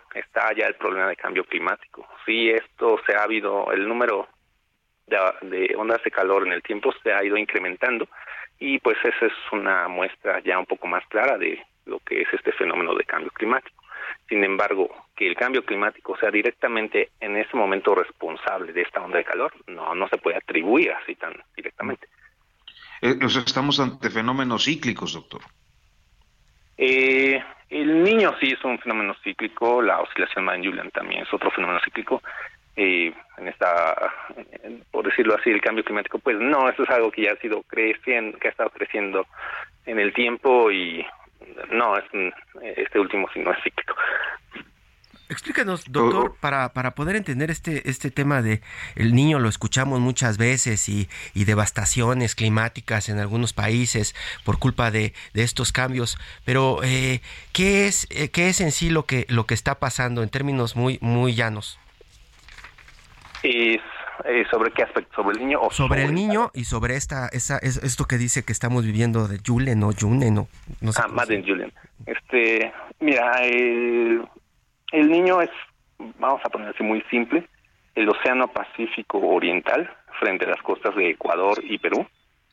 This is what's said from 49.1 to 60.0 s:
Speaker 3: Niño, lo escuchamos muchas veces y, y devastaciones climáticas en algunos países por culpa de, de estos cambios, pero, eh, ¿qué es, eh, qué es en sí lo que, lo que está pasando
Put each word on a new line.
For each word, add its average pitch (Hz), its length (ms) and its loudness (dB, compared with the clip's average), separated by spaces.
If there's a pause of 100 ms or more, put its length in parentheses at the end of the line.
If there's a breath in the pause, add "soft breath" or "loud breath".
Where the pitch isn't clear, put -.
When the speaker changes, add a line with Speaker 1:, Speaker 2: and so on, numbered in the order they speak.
Speaker 3:
Niño, 147 240 6
lo 113 80 4
escuchamos 127 540 0
muchas 123 360 2
veces 117 520 2
y, 101 180 0 (260 loud breath)
y 98 120 2
devastaciones 110 920 2
climáticas 110 720 0
en 104 100 -2
algunos 107 360 0
países 113 600 0 (300 loud breath)
por - 160 0
culpa 120 320 2
de, 107 220 0 (200 loud breath)
de 107 100 2
estos 120 280 -2
cambios, 127 460 -2 (260 loud breath)
pero, 127 400 2
eh, 131 380 0 (320 loud breath)
¿qué 196 340 4
es, - 240 0
eh, 143 180 -2
qué 175 200 2
es 185 100 0
en 165 140 2
sí 165 160 0
lo 160 160 2
que, 127 240 0
lo 117 160 2
que 120 80 0
está 139 260 -2
pasando 120 420 -2